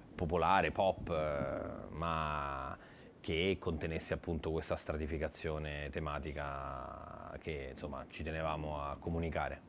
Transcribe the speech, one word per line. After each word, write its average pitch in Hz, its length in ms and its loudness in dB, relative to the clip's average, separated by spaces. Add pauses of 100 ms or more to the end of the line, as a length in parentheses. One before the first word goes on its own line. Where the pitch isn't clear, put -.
(160)
popolare, 85 560 6
pop, 95 380 2
eh, 73 840 0
ma 76 840 0 (460)
che 90 340 4
contenesse 80 560 0
appunto 80 380 0
questa 80 240 0
stratificazione 76 1120 -2
tematica 71 1500 -4
che, 69 320 -4
insomma, 67 380 -6
ci - 120 -8
tenevamo 78 640 0
a 71 160 -2
comunicare. 80 680 0